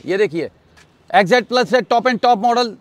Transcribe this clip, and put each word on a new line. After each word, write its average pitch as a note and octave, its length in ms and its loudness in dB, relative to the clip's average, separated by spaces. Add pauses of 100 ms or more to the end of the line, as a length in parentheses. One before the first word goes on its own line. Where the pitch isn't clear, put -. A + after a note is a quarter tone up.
ये F3+ 120 -2
देखिए, D#3+ 300 -2 (600)
एक्सजेड G3+ 360 2
प्लस A#3 280 -2
है, B3+ 80 2
top A#3 240 0
and B3 140 -2
top A#3+ 220 2
model, A#3+ 380 0